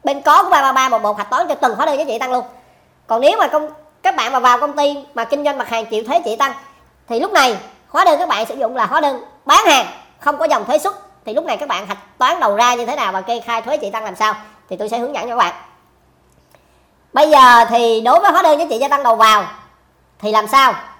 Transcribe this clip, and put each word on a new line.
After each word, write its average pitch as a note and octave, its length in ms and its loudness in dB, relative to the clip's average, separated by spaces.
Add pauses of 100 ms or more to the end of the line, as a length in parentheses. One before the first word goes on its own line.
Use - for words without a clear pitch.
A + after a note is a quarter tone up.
bên C#4 180 -2
có D4 220 4
của F#4 60 -2
ba D4 120 4
ba C4+ 100 2
ba C4 180 0
một A3+ 120 0
một G#3 160 -2
hạch G3+ 120 -8
toán D4 180 -2
cho D4 80 -2
từng A#3+ 200 -2
hóa C4 100 -2
đơn D4 120 -2
giá D4+ 60 -4
trị A3+ 160 -6
tăng B3+ 120 -6
luôn. B3 140 -4 (640)
Còn A#3 140 -2
nếu E4+ 180 4
mà D#4+ 80 2
công, D4+ 220 -4 (340)
các F4+ 120 0
bạn A#3+ 180 -4
mà B3+ 60 0
vào B3 200 2
công C#4+ 140 -4
ty C#4+ 240 -2 (160)
mà A#3 120 -6
kinh C#4+ 200 -4
doanh C#4 120 -2
mặt B3+ 120 -10
hàng A3+ 160 -4
chịu A3+ 180 -6
thuế C4+ 140 -4
giá E4+ 80 0
trị A3 100 -6
tăng C4+ 180 -2 (560)
thì A#3+ 100 -4
lúc G4 120 -4
này C4 260 2 (320)
hóa F4+ 160 0
đơn D#4 140 2
các E4+ 100 -4
bạn D#4+ 160 -2
sử A#3 100 -10
dụng B3+ 200 -4
là A#3+ 100 0
hóa C4 140 0
đơn C#4 240 -4 (220)
bán F#4+ 200 4
hàng C#4 200 2 (340)
không C#4+ 180 -4
có D#4+ 80 -2
dòng B3 200 0
thuế D4 120 0
xuất, - 480 -6
thì G#3+ 80 -10
lúc D#4+ 120 -4
này A#3+ 120 -4
các C#4+ 120 -10
bạn G3 180 -6
hạch - 300 -14
toán D#4 220 0
đầu G#3+ 160 0
ra A#3+ 180 2
như A#3+ 120 -6
thế C4 100 -6
nào A3+ 160 -4
và F#3+ 100 -6
kê A#3 180 -6
khai A3+ 220 -6
thuế B3 140 -6
giá C#4+ 60 -6
trị G#3 100 -8
tăng A3 120 -8
làm F#3+ 120 -12
sao G#3+ 180 0 (360)
thì F3+ 80 -10
tôi G#3 120 -8
sẽ A#3 80 -6
hướng B3 160 -6
dẫn G3+ 100 -8
cho A#3+ 60 -10
các A#3 60 -8
bạn. A3+ 180 0 (1600)
Bây D4+ 160 4
giờ B3 360 8
thì A#3 360 2
đối B3+ 180 4
với G4+ 120 4
hóa F4 100 2
đơn D#4 180 4
giá E4 100 0
trị A3+ 80 -4
gia C4+ 100 -2
tăng C#4+ 160 0
đầu A#3 120 2
vào G#3+ 300 4 (760)
thì G#3+ 120 -4
làm G#3+ 160 0
sao? C4+ 260 4 (260)